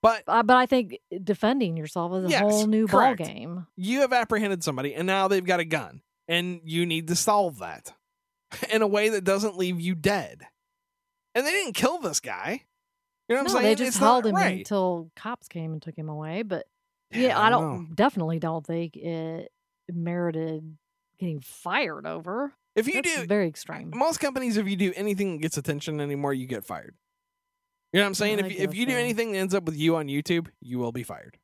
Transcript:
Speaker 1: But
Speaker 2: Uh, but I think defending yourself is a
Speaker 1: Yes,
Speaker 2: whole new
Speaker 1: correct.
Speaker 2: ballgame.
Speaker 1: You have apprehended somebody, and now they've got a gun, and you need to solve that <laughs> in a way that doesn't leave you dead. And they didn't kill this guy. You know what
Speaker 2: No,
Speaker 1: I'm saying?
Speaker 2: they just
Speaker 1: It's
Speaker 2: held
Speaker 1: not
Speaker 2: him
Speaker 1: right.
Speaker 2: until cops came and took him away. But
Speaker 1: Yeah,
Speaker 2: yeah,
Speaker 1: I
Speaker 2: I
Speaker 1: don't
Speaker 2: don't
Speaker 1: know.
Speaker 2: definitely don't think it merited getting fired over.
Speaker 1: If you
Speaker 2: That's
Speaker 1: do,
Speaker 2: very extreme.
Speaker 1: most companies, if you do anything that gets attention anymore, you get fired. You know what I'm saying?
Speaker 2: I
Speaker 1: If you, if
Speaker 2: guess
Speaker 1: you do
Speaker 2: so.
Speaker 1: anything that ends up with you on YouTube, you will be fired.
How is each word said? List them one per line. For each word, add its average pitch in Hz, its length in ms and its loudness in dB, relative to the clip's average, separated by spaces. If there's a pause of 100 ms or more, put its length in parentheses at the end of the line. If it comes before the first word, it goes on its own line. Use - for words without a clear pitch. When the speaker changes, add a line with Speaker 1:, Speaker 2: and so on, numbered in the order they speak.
Speaker 1:
But 220 280 4
Speaker 2:
Uh, 226 160 4
but 247 120 8
I 254 100 6
think 247 300 0 (280)
defending 208 520 0
yourself 170 380 -4
is 185 120 -2
a - 20 0
Speaker 1:
Yes, 180 120 4
Speaker 2:
whole 208 260 4
new 214 200 4
Speaker 1:
correct. 202 340 6
Speaker 2:
ballgame. 170 460 -8 (100)
Speaker 1:
You 220 240 -2
have 262 140 4
apprehended 208 500 0
somebody, 135 300 -2
and 165 120 -2
now 190 220 2
they've 196 160 2
got 180 160 2
a 165 40 0
gun, 147 360 -4 (280)
and 175 360 0
you 165 220 0
need 165 220 -2
to 175 80 0
solve 190 420 2
that 82 340 -12 (580)
<laughs> - 220 -6
in 220 80 4
a 214 60 4
way 208 240 4
that 202 140 0
doesn't 196 340 2
leave 180 220 0
you 180 160 0
dead. 160 500 -2 (880)
And 262 120 2
they 311 40 0
didn't 359 240 0
kill 302 240 2
this 196 220 -4
guy. 120 440 -6 (640)
You 233 80 2
know 277 60 0
what - 100 0
Speaker 2:
No, 247 60 4
Speaker 1:
I'm - 40 4
saying? - 20 2
Speaker 2:
they 220 100 6
just 247 140 0
Speaker 1:
It's 240 100 -2
Speaker 2:
held 226 260 6
Speaker 1:
not 220 60 2
Speaker 2:
him 185 60 2
Speaker 1:
right. 185 220 2
Speaker 2:
until 180 580 -2
cops - 320 -12
came 160 240 -8
and 156 100 -8
took 160 160 -14
him 156 100 -8
away. 156 360 -6
But 190 220 -6 (440)
Speaker 1:
Yeah, 220 100 -4
Speaker 2:
yeah, 254 200 4
Speaker 1:
I 214 80 6
Speaker 2:
I - 20 8
Speaker 1:
don't 233 120 4
Speaker 2:
don't 160 280 -4
Speaker 1:
know. 165 60 -12
Speaker 2:
definitely 175 420 0
don't 160 260 -4
think 165 320 -6
it 165 540 -8 (420)
merited 160 880 -4 (400)
getting 160 220 -6
fired 175 680 -4
over. 180 480 -6 (220)
Speaker 1:
If 220 100 2
you 294 160 -2
Speaker 2:
That's 330 200 0
Speaker 1:
do, 170 40 -6
Speaker 2:
very 196 220 2
extreme. 156 440 -12
Speaker 1:
most 311 280 0
companies, 262 360 0
if 208 120 0
you 196 80 0
do 185 180 2
anything 196 380 -2
that 151 100 -4
gets 156 160 -2
attention 151 420 -4
anymore, 143 340 -2
you 131 120 -6
get 120 180 -6
fired. - 300 -12 (960)
You 175 80 4
know 202 40 6
what 202 40 0
I'm 196 60 -4
saying? 208 280 0
Speaker 2:
I 190 40 -2
Speaker 1:
If 190 60 -8
you, 185 60 -8
if 190 120 0
Speaker 2:
guess 170 80 -6
Speaker 1:
you 247 80 0
do 262 60 0
Speaker 2:
so. 247 60 2
Speaker 1:
anything 233 340 0
that 196 60 -2
ends 190 160 0
up 190 100 0
with 160 120 -4
you 165 200 4
on 151 120 -2
YouTube, 165 400 -2 (120)
you 123 180 -6
will 120 140 -2
be 123 100 -8
fired. - 420 -14